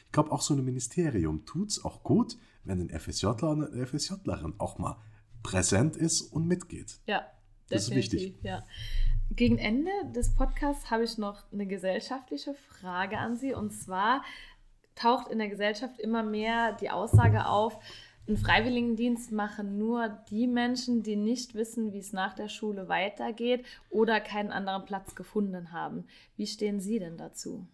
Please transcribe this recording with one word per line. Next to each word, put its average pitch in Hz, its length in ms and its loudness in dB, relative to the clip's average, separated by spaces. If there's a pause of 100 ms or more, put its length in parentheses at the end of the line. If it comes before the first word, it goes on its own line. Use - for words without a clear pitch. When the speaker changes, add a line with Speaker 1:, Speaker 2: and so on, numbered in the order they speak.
Speaker 1:
Ich - 60 -18
glaub, 151 200 2
auch - 100 -2
so - 120 2
ein 139 100 2
Ministerium 123 800 0
tut's - 380 -4
auch - 200 -8
gut, 202 340 4 (260)
wenn 92 160 -2
ein 85 100 -2
F - 180 -8
S - 140 -4
Jler 110 220 0
und 151 220 0
eine - 160 -6
F 127 120 -4
S 147 140 -4
Jlerin - 520 -6
auch - 180 -4
mal - 200 -4 (460)
präsent 101 540 4
ist - 240 2
und 165 260 -2
mitgeht. - 600 -4
Speaker 2:
Ja, 208 160 -2 (460)
Speaker 1:
Das - 120 2
ist - 80 -2
Speaker 2:
definitiv, - 320 2
Speaker 1:
wichtig. 190 220 -8
Speaker 2:
ja. 185 200 -6 (680)
Gegen 240 280 6
Ende 247 320 0 (240)
des 240 180 2
Podcasts 285 560 2
habe 226 140 2
ich 226 160 -2
noch 208 320 -6
eine 202 160 -4
gesellschaftliche 226 880 -4
Frage 190 640 -6
an 233 180 -2
Sie. 262 160 -2
Und 208 180 -4
zwar 208 520 0 (760)
taucht 247 320 2
in 220 80 -2
der 208 100 -2
Gesellschaft 214 500 -2
immer 226 240 0
mehr 220 500 0
die 208 160 -6
Aussage 220 580 6
auf, 220 300 2 (500)
einen 208 100 2
Freiwilligendienst 233 960 2
machen 208 480 -4
nur 226 300 0 (200)
die 214 160 0
Menschen, 240 560 2
die 214 140 -2
nicht 214 400 0
wissen, 220 380 -2
wie 202 60 -8
es 196 140 -10
nach 196 220 -2
der 214 140 -6
Schule 202 380 -6
weitergeht 233 800 0 (240)
oder 220 300 4
keinen 208 320 -4
anderen 190 340 -2
Platz 190 300 -8
gefunden 185 560 -2
haben. 160 320 -6 (340)
Wie 208 80 -2
stehen 208 340 -2
Sie 208 200 -2
denn 165 180 -8
dazu? 175 560 -12